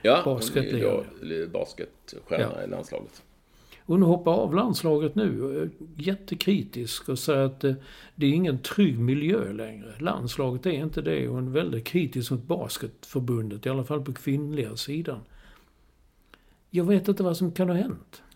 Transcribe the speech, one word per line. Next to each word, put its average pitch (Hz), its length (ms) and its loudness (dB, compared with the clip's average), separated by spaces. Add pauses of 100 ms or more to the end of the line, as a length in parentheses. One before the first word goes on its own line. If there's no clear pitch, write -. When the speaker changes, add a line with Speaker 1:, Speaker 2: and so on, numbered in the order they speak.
Speaker 1:
Ja, 139 220 6
hon 135 100 2
är 123 40 -2
Speaker 2:
basketledare. 110 680 0 (180)
Speaker 1:
då 82 260 -4 (120)
basketstjärna - 1000 -4
Speaker 2:
Ja. 50 60 -6
Speaker 1:
i 50 40 -6
landslaget. - 560 -10 (640)
Speaker 2:
Hon 180 160 4
hoppar 175 300 6
av 123 240 2
landslaget 160 600 2
nu, 147 540 0 (280)
jättekritisk, 165 1120 -2
och 127 100 -2
säger 143 200 2
att, 135 240 0
eh, 135 100 4 (420)
det 151 100 0
är 139 60 6
ingen 156 280 2
trygg 151 400 2
miljö 135 540 2
längre. 110 460 -10
Landslaget 131 680 -2
är 185 60 2
inte 156 300 -2
det, 143 260 0
och 123 80 -2
hon 127 120 -2
är 131 40 -4
väldigt 139 340 0
kritisk 135 460 0
mot 120 120 -2
basketförbundet, 117 1200 -4
i 127 40 -2
alla 131 140 0
fall 147 220 -4
på 135 80 -6
kvinnliga 143 640 -2
sidan. 147 440 -6 (1500)
Jag 170 160 0
vet 190 220 4
inte 202 160 4
vad 170 140 2
som 180 140 0
kan 180 180 0
ha 175 60 2
hänt. - 480 -4 (120)